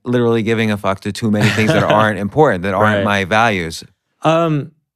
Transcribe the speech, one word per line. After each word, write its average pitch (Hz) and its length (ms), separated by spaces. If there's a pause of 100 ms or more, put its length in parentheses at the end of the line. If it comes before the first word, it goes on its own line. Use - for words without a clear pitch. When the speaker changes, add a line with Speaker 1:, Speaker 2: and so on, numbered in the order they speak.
Speaker 1:
literally 117 380
giving 110 300
a 104 40
fuck 98 240
to 104 120
too 110 180
many 104 200
things 107 220
that 101 100
Speaker 2:
<laughs> 90 60
Speaker 1:
aren't 107 300
important, 104 460
that 98 100
aren't 104 220
Speaker 2:
Right. 101 80
Speaker 1:
my 101 200
values. 95 600 (380)
Speaker 2:
Um, 160 500 (240)